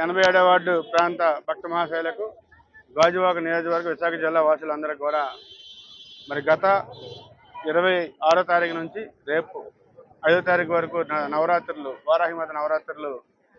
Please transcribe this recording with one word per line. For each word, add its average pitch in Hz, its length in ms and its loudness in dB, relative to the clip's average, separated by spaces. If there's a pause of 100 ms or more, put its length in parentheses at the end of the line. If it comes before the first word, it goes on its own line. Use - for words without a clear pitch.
ఎనభై 180 240 0
ఏడవ 185 200 6
వార్డు 180 340 4
ప్రాంత 170 400 0 (260)
భక్త 156 200 -6
మహాశైలకు, 165 640 -4 (640)
గాజువాక 175 400 4
నియోజకవర్గ 170 520 -2
విశాఖ 165 220 -2
జిల్లా 160 300 0
వాసులందరికీ 151 580 -2
కూడా 147 300 -2 (1000)
మరి 143 120 -4
గత 190 440 2 (840)
ఇరవై 175 440 0 (120)
ఆరో 170 200 4
తారీఖు 175 300 0
నుంచి 165 280 -10 (260)
రేపు - 380 -4 (640)
ఐదో 180 120 4
తారీఖు 175 300 0
వరకు 165 260 0
న-, 151 300 -2
నవరాత్రులు, 151 680 -2 (140)
వారాహి 165 260 2
మాత 165 180 -6
నవరాత్రులు 151 680 -4 (400)